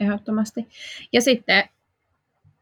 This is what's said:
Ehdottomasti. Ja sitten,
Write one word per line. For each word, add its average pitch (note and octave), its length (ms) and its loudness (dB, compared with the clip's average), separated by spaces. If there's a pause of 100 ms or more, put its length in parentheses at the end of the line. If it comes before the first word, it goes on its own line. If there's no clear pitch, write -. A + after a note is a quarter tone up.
Ehdottomasti. G#3+ 640 -2 (460)
Ja A#3+ 80 -10
sitten, A3+ 440 2 (960)